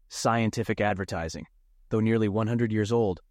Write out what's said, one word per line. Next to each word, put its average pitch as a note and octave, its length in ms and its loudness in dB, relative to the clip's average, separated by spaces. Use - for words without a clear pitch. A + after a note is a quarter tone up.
Scientific A2+ 720 0
Advertising. F#2 680 -4
Though A2 120 2
nearly A2 280 4
one G#2+ 160 0
hundred A#2 260 0
years G#2+ 200 0
old, A2 280 2